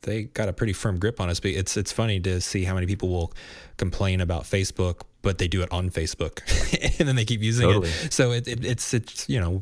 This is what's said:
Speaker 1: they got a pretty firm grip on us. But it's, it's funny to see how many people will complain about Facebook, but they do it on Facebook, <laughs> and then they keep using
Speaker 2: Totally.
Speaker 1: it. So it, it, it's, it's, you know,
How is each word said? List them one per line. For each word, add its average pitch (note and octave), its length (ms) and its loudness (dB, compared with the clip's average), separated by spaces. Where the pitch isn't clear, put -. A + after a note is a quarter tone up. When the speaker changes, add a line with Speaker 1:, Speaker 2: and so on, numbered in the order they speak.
Speaker 1:
they G#2+ 220 -4
got G#2+ 260 -2
a - 40 -4
pretty G#2+ 200 0
firm F#2+ 260 -2
grip G#2 220 0
on F2+ 80 0
us. F2 100 -2
But G2 120 0
it's, F#2+ 260 -2
it's G2 140 -2
funny A2 300 0
to F2+ 200 0
see F#2+ 240 -2
how F#2 80 0
many F2+ 140 0
people F#2+ 220 -2
will F2 240 0
complain F#2 420 0
about E2+ 240 0
Facebook, F#2 580 0
but F#2+ 160 2
they F#2 100 0
do F2+ 140 0
it F2 100 -4
on F2+ 200 0
Facebook, D#2+ 500 -4
<laughs> - 40 0
and D#3 80 4
then C3 80 2
they A2+ 100 2
keep A2 160 -2
using A2+ 260 4
Speaker 2:
Totally. F#2 220 4
Speaker 1:
it. E2 220 -4
So B2+ 200 4
it, A#2+ 160 -2
it, B2 180 -4
it's, - 300 0
it's, - 340 -4
you C3 100 0
know, F#2+ 220 0